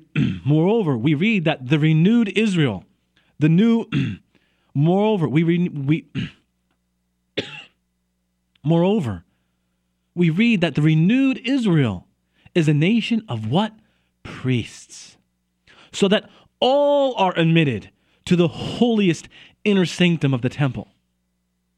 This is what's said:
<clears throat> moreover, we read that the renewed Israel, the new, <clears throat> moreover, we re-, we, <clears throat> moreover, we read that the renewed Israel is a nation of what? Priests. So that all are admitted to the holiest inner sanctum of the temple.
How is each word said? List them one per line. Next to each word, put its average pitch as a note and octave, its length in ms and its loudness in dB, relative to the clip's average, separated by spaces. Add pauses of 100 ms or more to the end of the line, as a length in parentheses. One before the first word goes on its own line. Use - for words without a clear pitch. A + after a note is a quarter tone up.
(160)
<clears throat> A#2+ 300 -2
moreover, D#3+ 520 0
we C#3+ 160 0
read F#3 320 0
that C3 240 -4
the D#3 100 2
renewed F3+ 500 2
Israel, E3 540 -2 (560)
the D3+ 100 2
new, A3+ 440 2
<clears throat> - 800 -8
moreover, F3+ 560 0
we D#3 140 0
re-, F3 260 0
we, C#3+ 360 -2 (1300)
<clears throat> - 60 -8 (1200)
moreover, E3 600 0 (920)
we F3 140 2
read G#3 320 0
that E3 140 -2
the D3+ 60 0
renewed F#3+ 640 2
Israel E3 640 0 (480)
is D#3+ 120 2
a D#3 60 2
nation G#3+ 560 0
of A2 200 -8
what? D#3+ 220 -2 (520)
Priests. - 920 -8 (760)
So G3 160 0
that G3+ 220 0 (300)
all C#4 560 2
are F#3 220 0
admitted E3 540 0 (340)
to F3+ 100 2
the E3+ 120 2
holiest G#3 800 -2 (340)
inner G3 220 2
sanctum D3+ 480 0
of A#2+ 80 -4
the B2 80 -2
temple. B2 400 -4 (880)